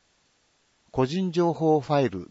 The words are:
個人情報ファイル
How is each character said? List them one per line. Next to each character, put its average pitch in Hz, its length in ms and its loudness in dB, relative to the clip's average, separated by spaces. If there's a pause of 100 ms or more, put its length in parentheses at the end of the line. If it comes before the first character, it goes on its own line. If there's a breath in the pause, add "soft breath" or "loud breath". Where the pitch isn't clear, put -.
(920)
個 127 120 0
人 180 260 -2
情 170 220 2
報 156 280 2
フ 143 120 -6
ァ 139 140 4
イ - 20 -2
ル 90 220 -10